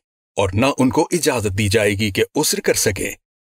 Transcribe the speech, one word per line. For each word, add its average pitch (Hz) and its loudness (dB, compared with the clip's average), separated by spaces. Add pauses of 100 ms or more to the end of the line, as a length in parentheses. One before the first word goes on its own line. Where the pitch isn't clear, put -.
(380)
और 98 0
न 110 2
उनको 139 2
इजाजत 127 0
दी 101 0
जाएगी 104 2
कि 110 -2
उस्र 151 -2
कर - 0
सकें। - -2 (340)